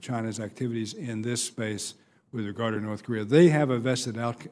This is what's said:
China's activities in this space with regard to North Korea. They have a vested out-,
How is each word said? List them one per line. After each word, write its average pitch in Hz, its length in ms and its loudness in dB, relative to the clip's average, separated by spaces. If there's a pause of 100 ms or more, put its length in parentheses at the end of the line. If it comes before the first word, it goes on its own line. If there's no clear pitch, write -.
China's 113 400 -4
activities 110 540 -4
in 113 280 -6
this 117 220 -2
space 107 500 -6 (380)
with 110 140 -4
regard 110 280 -2
to 104 60 -2
North 107 240 -6
Korea. 110 200 -2
They 151 260 8
have 151 200 4
a 123 80 2
vested 123 400 -2
out-, 120 340 -4